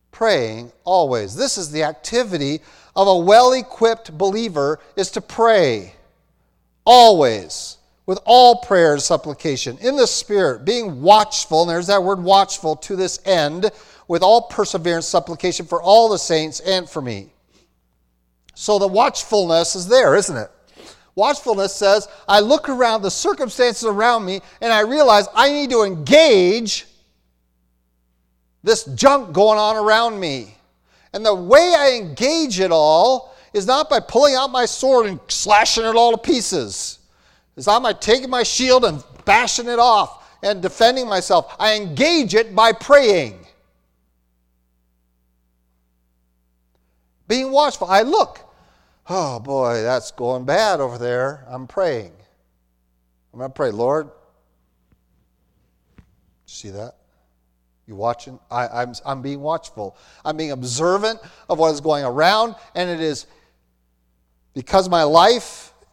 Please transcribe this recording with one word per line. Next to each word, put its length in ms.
Praying 640
always. 520
This 200
is 140
the 140
activity 760
of 100
a 100
well-equipped 1000
believer, 600
is 160
to 80
pray 760
always 920
with 180
all 320
prayer 380
and 80
supplication 760
in 160
the 120
Spirit, 580
being 360
watchful, 600
and 80
there's 160
that 160
word 180
watchful, 540
"to 220
this 280
end, 460
with 160
all 180
perseverance, 640
supplication 580
for 160
all 280
the 100
saints 400
and 320
for 100
me." 320
So 240
the 80
watchfulness 880
is 100
there, 300
isn't 200
it? 140
Watchfulness 600
says, 340
I 140
look 280
around 340
the 80
circumstances 720
around 400
me 160
and 120
I 80
realize 540
I 180
need 180
to 120
engage 1040
this 200
junk 480
going 260
on 180
around 420
me. 380
And 140
the 80
way 420
I 240
engage 600
it 100
all 640
is 140
not 240
by 80
pulling 380
out 160
my 140
sword 400
and 200
slashing 580
it 120
all 160
to 60
pieces. 840
It's 100
not 160
by 100
taking 380
my 140
shield 400
and 180
bashing 420
it 140
off 440
and 200
defending 460
myself. 500
I 160
engage 600
it 180
by 180
praying. 720
Being 240
watchful. 380
I 140
look. 380
"Oh 320
boy, 420
that's 300
going 320
bad 360
over 160
there." 520
I'm 180
praying. 460
I'm 80
gonna 120
pray, 200
"Lord, 360
see 240
that? 260
You 100
watching?" 420
I, 180
I'm, 260
I'm 160
being 200
watchful. 560
I'm 120
being 160
observant 680
of 100
what 140
is 80
going 240
around, 500
and 120
it 120
is 260
because 340
my 140
life 720